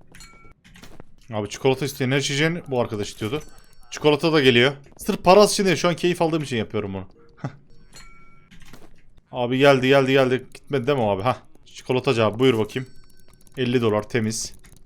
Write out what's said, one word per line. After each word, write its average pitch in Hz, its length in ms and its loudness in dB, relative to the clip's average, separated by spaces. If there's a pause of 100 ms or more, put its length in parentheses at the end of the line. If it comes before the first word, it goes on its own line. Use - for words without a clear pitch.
(1300)
Abi 104 160 -6
çikolata 135 360 0
istiyor. 131 220 -6
Enerji 139 180 0
içeceğini 156 420 -2
bu 127 140 -2
arkadaş 104 260 -6
istiyordu. 123 340 -8 (500)
Çikolata 151 420 0
da 156 80 2
geliyor. 131 320 4 (240)
Sırf - 260 -6
parası 202 300 8
için 202 120 -2
değil, 175 120 0
şu 180 120 -2
an 165 60 -2
keyif 180 260 -2
aldığım 160 220 -2
için - 140 -6
yapıyorum 104 360 -6
bunu. 92 140 -10 (360)
<laughs> - 80 -10 (1800)
Abi 127 260 -2
geldi, 135 300 6
geldi, 135 240 4
geldi. 131 420 2
Gitmedi 127 340 -6
değil 143 100 0
mi 120 60 0
abi? 98 180 0
Hah. 123 160 -2 (280)
Çikolatacı 120 600 -2
abi, 104 140 -2
buyur 127 180 4
bakayım. 110 320 -4 (680)
Elli 123 240 -2
dolar 107 280 -2
temiz. 110 440 -6 (320)